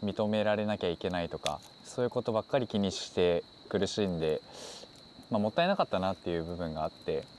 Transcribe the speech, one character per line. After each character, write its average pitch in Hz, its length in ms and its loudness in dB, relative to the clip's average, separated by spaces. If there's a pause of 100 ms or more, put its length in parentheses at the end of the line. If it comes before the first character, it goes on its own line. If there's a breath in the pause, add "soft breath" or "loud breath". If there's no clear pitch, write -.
認 104 260 0
め 107 160 2
ら 104 120 4
れ 104 100 0
な 104 120 0
き - 60 -4
ゃ 92 40 4
い 85 80 2
け 95 140 -2
な 90 120 0
い 82 60 -2
と 76 100 -6
か、 73 220 -6 (240)
そ - 180 -4
う - 20 2
い - 20 2
う 117 40 0
こ 123 120 -2
と 117 100 -2
ば 110 80 2
っ 104 40 -4
か - 140 0
り 123 80 2
気 107 120 -2
に 98 140 2
し - 220 -8
て 87 280 4 (260)
苦 98 180 2
し 104 200 0
ん 87 140 -2
で、 78 200 0 (880 loud breath)
ま 113 80 2
あ、 - 20 4
も 104 80 2
っ 107 40 -2
た 165 120 2
い 180 40 4
な 196 80 4
か 190 80 2
っ - 40 -4
た 98 100 0
な 92 140 2
っ 92 40 -2
て - 140 -6
い 85 80 2
う 82 60 0
部 87 120 -6
分 85 180 -4
が 78 100 -4
あ 82 40 0
っ - 20 -2
て 73 340 -4 (140)